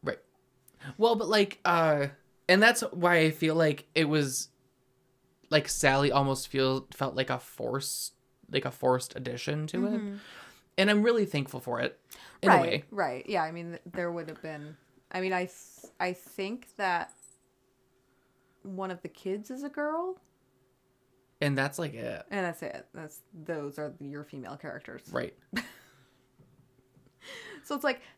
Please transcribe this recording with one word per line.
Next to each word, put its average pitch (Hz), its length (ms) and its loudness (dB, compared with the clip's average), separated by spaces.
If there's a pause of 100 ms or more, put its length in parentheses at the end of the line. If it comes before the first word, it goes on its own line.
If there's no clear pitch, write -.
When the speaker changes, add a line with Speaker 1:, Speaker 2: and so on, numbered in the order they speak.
Speaker 1:
Right. - 160 -4 (800)
Well, 226 180 6
but, 208 120 -2
like, 202 360 2
uh, 160 440 4 (420)
and 190 120 8
that's 226 200 6
why 175 380 4
I 160 100 6
feel 156 240 2
like 156 400 2
it 160 100 6
was, 147 440 0 (1000)
like, 151 220 4
Sally 139 420 4
almost 135 360 2
feel, 135 440 0
felt - 220 -4
like 131 160 -2
a 127 80 -2
forced, - 760 -6 (380)
like, 135 160 0
a 127 40 -4
forced 127 460 0
addition 131 520 -4
to - 100 -4
Speaker 2:
Mm-hmm. 214 380 -2
Speaker 1:
it. 208 40 -14 (560)
And 196 140 4
I'm 208 120 6
really 233 220 4
thankful 139 360 -4
for 120 200 -4
it, - 180 -2 (440)
in 196 80 4
Speaker 2:
Right, 208 80 8
Speaker 1:
a 175 40 4
way. 165 280 0
Speaker 2:
right. 143 360 -4
Yeah, 190 160 0
I 160 100 -4
mean, 170 180 -10
th-, 170 160 -14
there 175 260 -6
would 165 160 -8
have 156 140 -16
been, 151 340 -12 (360)
I 185 100 -4
mean, 185 100 -2
I 180 140 -2
th-, - 520 -18
I 180 140 -2
think 202 640 -10
that 180 360 -2 (1500)
one 190 260 -6
of 180 100 -8
the - 80 -12
kids 202 420 -8
is 262 120 -8
a 285 80 -6
girl. 320 480 -4 (1200)
Speaker 1:
And 143 140 0
that's, 135 220 -2
like, 156 160 -6
it. 117 360 -8
Speaker 2:
And 196 140 -4
that's 170 180 -8
it. - 320 -10
That's, 156 260 -16 (120)
those 151 460 -8
are 151 200 -8
your 143 260 -12
female 139 320 -14
characters. - 540 -14
Speaker 1:
Right. - 240 -4 (200)
Speaker 2:
<laughs> 233 100 -4 (2000)
So - 120 -6
it's 285 100 -6
like, 262 160 2 (180)